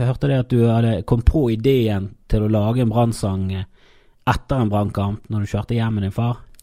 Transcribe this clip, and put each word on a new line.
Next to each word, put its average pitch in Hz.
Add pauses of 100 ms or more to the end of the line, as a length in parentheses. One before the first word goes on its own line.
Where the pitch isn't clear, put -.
hørte 131
det 139
at 123
du 120
hadde 117 (140)
kom 120
på 127
ideen 110 (180)
til 107
å 107
lage 110
en 117
Brann-sang, 107
eh, 95 (640)
etter 131
en 110
Brannkamp, 104
når 104
du -
kjørte 110
hjem 113
med 98
din 101
far. 120 (220)